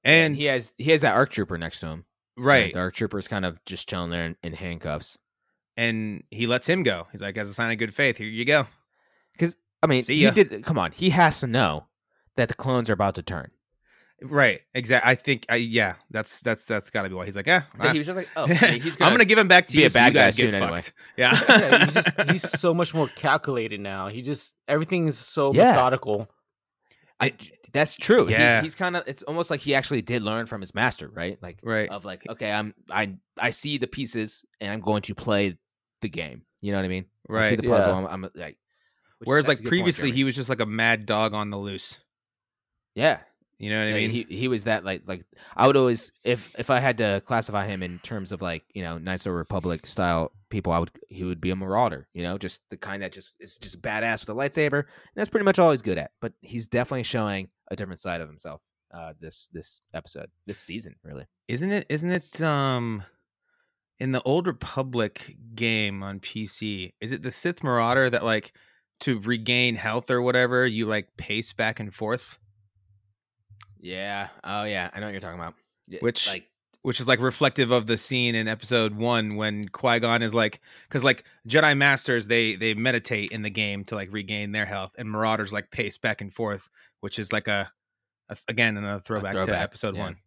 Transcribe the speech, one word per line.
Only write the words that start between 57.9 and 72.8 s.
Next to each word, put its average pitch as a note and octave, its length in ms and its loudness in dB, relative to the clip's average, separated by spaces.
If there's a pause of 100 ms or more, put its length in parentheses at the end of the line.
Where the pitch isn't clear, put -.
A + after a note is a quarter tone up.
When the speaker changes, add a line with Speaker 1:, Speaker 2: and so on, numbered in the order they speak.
Speaker 1:
side E2+ 220 -6
of D#2 80 -12
himself, D2+ 320 -18 (320)
uh, E2 260 -16
this, D#2+ 300 -18
this - 320 -16 (120)
episode, D2+ 360 -14 (160)
this G2 140 -10
season, - 440 -12
really. C#2+ 240 -16 (220)
Speaker 2:
Isn't C#3+ 220 -2
it, G#3 180 -2
isn't D#3 220 -4
it, F3+ 300 -6
um, C3 640 -2 (960)
in C3 140 -2
the B2+ 80 -2
Old E3 260 0
Republic B2 880 -6 (180)
game G#2+ 480 -2
on G2 200 -10
P - 240 -10
C, G2 560 -8
is A2+ 100 -8
it F2 120 -8
the B2 80 -8
Sith F3 300 -6
Marauder B2 480 2
that, A#2 140 0
like, A2 300 -2 (480)
to B2 180 -2
regain A#2+ 560 0
health A2 340 -4
or B2+ 120 2
whatever, B2 440 2
you, A2+ 200 -2
like, G#2+ 320 -6
pace - 340 -6
back A2+ 300 -4
and G2+ 120 -12
forth? A2+ 440 -8 (1400)